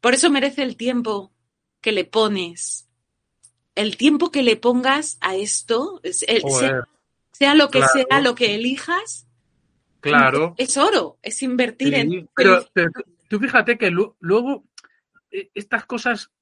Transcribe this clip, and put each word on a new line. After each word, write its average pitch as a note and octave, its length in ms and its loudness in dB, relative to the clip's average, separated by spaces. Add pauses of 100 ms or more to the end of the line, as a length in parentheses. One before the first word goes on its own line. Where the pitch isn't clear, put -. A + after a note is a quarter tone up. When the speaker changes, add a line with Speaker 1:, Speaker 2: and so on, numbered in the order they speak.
Speaker 1:
Por B3 140 2
eso D#4 160 4
merece C#4 320 0
el B3+ 160 -6
tiempo A#3 520 -4 (520)
que A3 100 -2
le F#3 140 -2
pones, F#3+ 840 -2 (840)
el G#3+ 240 -4
tiempo D4 320 2
que C#4 120 -2
le A#3+ 140 2
pongas B3+ 640 0
a F#3+ 160 -4
esto, A#3 680 -4
es, - 240 -6
el, A3+ 220 2
sea, - 0 -
Speaker 2:
Joder. C3 360 0 (460)
Speaker 1:
sea C#4+ 240 2
lo D4 140 6
que C4 120 2
Speaker 2:
Claro. C4 120 6 (160)
Speaker 1:
sea, C4+ 140 4
lo B3 120 0
que A3 200 -2
elijas. C4+ 720 -6 (760)
Speaker 2:
Claro. D3 560 2
Speaker 1:
Es B3+ 220 -4
oro, G#3+ 440 0
es - 200 -10
invertir B3+ 520 -2
Speaker 2:
Sí, C4 60 2
Speaker 1:
en F3 340 -4
Speaker 2:
pero, F#3 260 6
Speaker 1:
en - 120 -14
Speaker 2:
pero E3+ 200 0
tú, - 100 -14 (260)
tú G#3 120 -2
fíjate A#3+ 360 2
que G#3+ 140 0
lu-, F#3 300 -2
luego, A#3+ 440 -2 (640)
eh, G3 240 -12
estas G#3+ 320 -6
cosas A#3+ 440 -6 (120)